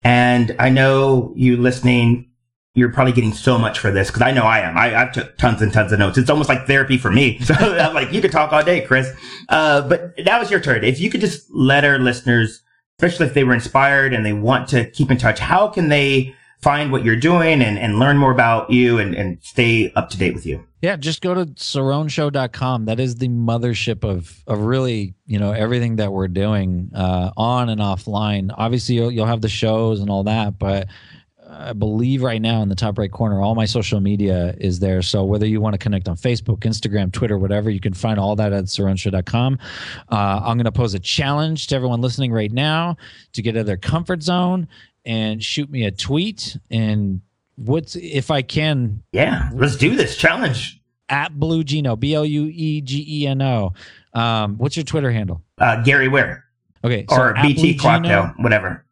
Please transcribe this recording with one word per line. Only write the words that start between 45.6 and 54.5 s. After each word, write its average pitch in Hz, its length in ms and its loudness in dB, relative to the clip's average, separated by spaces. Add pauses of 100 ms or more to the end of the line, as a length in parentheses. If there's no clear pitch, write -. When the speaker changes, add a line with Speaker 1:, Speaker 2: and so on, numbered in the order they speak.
Speaker 2:
me 123 140 -2
a 101 60 -2
tweet. 165 680 -4 (120)
And 107 520 -2 (340)
what's, 139 400 -4
if 156 340 -6
I 143 120 2
can 131 600 -2 (120)
Speaker 1:
Yeah, - 400 0
let's 135 240 0
do 226 180 2
this - 220 -2
challenge. 165 640 -2 (260)
Speaker 2:
At 147 320 -4
Blue 160 240 0
Geno, 143 320 -2
B 139 180 -2
L 151 120 0
U 151 280 -2
E 156 280 -4
G 143 420 -6
E 139 40 -2
N 135 140 -2
O. 113 300 0 (420)
Um, 110 440 -2